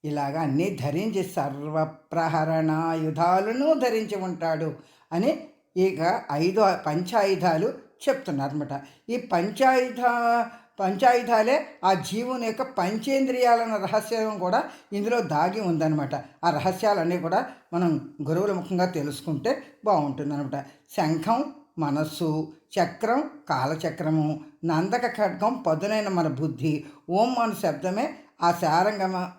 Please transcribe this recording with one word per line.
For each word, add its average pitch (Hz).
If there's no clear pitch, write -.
ఇలాగా 147
అన్నీ 156
ధరించి 185
సర్వప్రహరణాయుధాలను 160
ధరించి 226
ఉంటాడు 165
అని 220
ఇక 185
ఐదు 180
పంచాయుధాలు 180
చెప్తున్నారన్నమాట. 143
ఈ 240
పంచాయుధ, 247
పంచాయుధాలే 233
ఆ 190
జీవుని 233
యొక్క 220
పంచేంద్రియాలన్న 233
రహస్యం 214
కూడా 185
ఇందులో 226
దాగి 180
ఉందన్నమాట. 156
ఆ -
రహస్యాలన్నీ 180
కూడా 170
మనం 170
గురువుల 185
ముఖంగా 180
తెలుసుకుంటే 160
బాగుంటుందన్నమాట. 143
శంఖం 190
మనస్సు, 156
చక్రం 226
కాలచక్రము, 156
నందక 196
ఖడ్గం 202
పదునైన 202
మన 175
బుద్ధి, 147
ఓం 233
అను 220
శబ్దమే 185
ఆ 175
శారంగమ 185